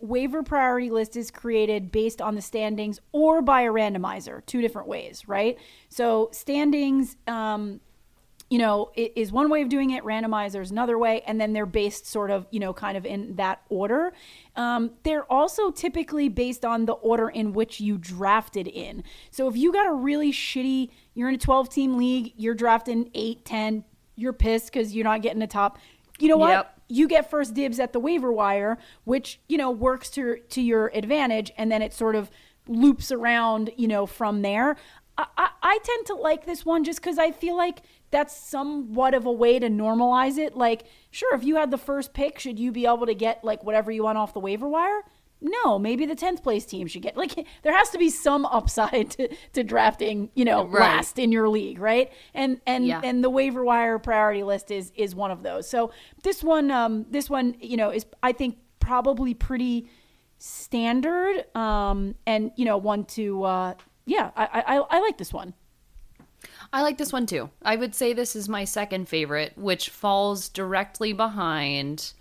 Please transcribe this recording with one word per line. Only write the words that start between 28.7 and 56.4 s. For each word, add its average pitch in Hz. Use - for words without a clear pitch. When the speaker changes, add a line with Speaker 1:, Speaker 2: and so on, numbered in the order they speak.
Speaker 1:
which, 254
you 320
know, 269
works 254
to, 240
to 262
your 226
advantage, 220
and 220
then 214
it 214
sort 220
of 208
loops 269
around, 233
you 233
know, 202
from 208
there. 226
I, -
I, 349
I 403
tend 466
to 415
like 311
this 339
one 330
just 311
'cause 330
I 330
feel 339
like 349
that's 294
somewhat 269
of 240
a 247
way 240
to 233
normalize 240
it. 302
Like, 233
sure, 494
if 240
you 311
had 302
the 262
first 277
pick, 285
should 240
you 247
be 240
able 233
to 226
get, 220
like, 220
whatever 214
you 220
want 214
off 208
the 202
waiver 208
wire? 370
No, 339
maybe 240
the 302
tenth 349
place 226
team 180
should 180
get, -
like, 339
<laughs> -
there 311
has 392
to 381
be 339
some 285
upside 220
to, 254
to 247
drafting, 214
you 254
know, 208
Speaker 2:
Right. 185
Speaker 1:
last -
in 233
your 220
league, 202
right? 233
And, 262
and, 247
Speaker 2:
Yeah. -
Speaker 1:
and 247
the 254
waiver 262
wire 233
priority 214
list 196
is, 190
is 202
one 190
of 175
those. 185
So 233
this 392